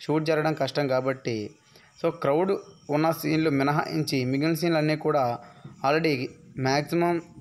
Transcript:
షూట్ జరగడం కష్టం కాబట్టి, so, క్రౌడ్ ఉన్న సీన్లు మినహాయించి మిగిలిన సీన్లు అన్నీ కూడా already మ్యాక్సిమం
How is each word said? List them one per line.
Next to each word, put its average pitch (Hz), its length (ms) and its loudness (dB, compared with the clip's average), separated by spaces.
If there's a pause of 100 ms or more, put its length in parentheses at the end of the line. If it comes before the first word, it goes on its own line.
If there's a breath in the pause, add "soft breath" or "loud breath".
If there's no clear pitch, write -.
షూట్ 156 240 0
జరగడం 156 300 0
కష్టం 139 340 -2
కాబట్టి, 127 640 -2 (540 soft breath)
so, 165 60 2
క్రౌడ్ 165 420 0 (380)
ఉన్న 156 200 2
సీన్లు 156 400 0
మినహాయించి 143 720 0
మిగిలిన 139 300 0
సీన్లు 165 240 0
అన్నీ 151 180 2
కూడా 143 420 0 (500 loud breath)
already 151 380 2 (320)
మ్యాక్సిమం 160 640 0 (180)